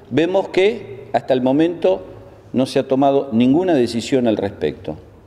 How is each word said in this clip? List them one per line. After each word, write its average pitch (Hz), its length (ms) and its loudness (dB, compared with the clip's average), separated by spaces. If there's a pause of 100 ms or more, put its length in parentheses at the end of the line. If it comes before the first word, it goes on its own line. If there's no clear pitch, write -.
(100)
vemos 180 380 0
que - 640 -2
hasta 123 220 0
el 127 80 0
momento 165 600 0 (500)
no 127 140 0
se - 120 -2
ha 131 80 0
tomado 139 460 2
ninguna 139 420 2
decisión 120 540 0
al 107 80 2
respecto. 78 600 -6 (300)